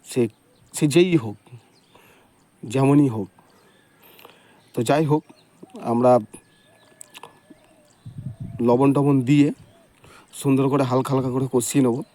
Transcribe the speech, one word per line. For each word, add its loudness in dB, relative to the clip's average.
সে, -2
সে -2
যেই 2
হোক, -4
যেমনই 2
হোক। -6
তো -4
যাই 0
হোক, 0
আমরা 2
লবণ 2
টবণ 2
দিয়ে 2
সুন্দর -2
করে 0
হালকা -2
হালকা -2
করে -4
কষিয়ে 0
নেব। -2